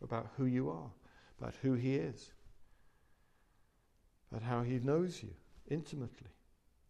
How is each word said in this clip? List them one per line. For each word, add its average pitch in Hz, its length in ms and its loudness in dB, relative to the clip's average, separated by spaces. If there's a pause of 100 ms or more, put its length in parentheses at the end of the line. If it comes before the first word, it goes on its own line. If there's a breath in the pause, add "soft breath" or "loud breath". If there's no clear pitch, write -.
about 117 340 -2
who 131 100 4
you 127 240 4
are, 160 200 -6 (500 loud breath)
about 117 220 -4
who 131 120 6
he 127 200 4
is, 147 380 -2 (2000 soft breath)
about 110 120 -6
how 120 200 2
he 123 160 2
knows 160 440 2
you 98 80 -8 (400)
intimately, 139 600 -4 (600)